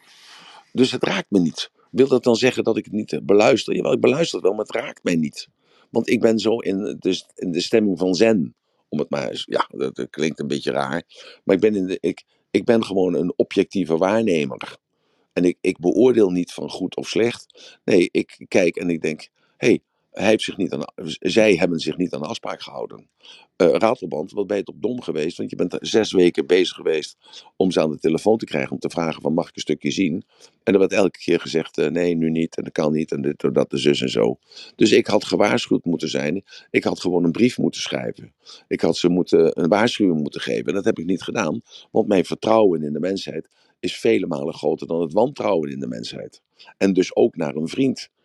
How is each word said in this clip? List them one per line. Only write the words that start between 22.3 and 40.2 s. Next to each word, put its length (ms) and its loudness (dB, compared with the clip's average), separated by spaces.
gehouden." 480 -14
Eh, 160 4
Ratelband, 600 -2
wat 160 -4
ben 100 -2
je 60 -4
toch 160 -16
dom 220 -4
geweest? 360 -6
Want 120 -8
je 60 -12
bent 180 -2
er 140 -6
zes 240 2
weken 360 2
bezig 280 2
geweest 420 -4
om 160 2
ze 100 2
aan 100 0
de 80 -8
telefoon 380 2
te 80 -10
krijgen 260 -4
om 80 -6
te 100 -6
vragen: 320 -4
van, 120 -2
"Mag 160 -2
ik 60 -20
een 60 -8
stukje 300 -4
zien?" 320 -2
En 100 2
er 60 6
werd 120 2
elke 280 0
keer 200 0
gezegd, 380 -4
eh, 120 0
"Nee, 260 0
nu 140 0
niet, 280 -2
en 60 -4
dat 100 -12
kan 200 0
niet, 180 -4
en 100 -4
dit, 220 -4
en 100 0
dat, 160 0
de 80 -4
zus 240 2
en 80 -2
zo." 280 0
Dus 160 4
ik 160 4
had 180 0
gewaarschuwd 600 0
moeten 240 -2
zijn. 340 -4
Ik 120 0
had 160 -2
gewoon 240 0
een 80 2
brief 260 2
moeten 240 -2
schrijven. 520 -8
Ik 140 -4
had 160 2
ze 120 2
moeten, 540 2
een 60 0
waarschuwing 520 2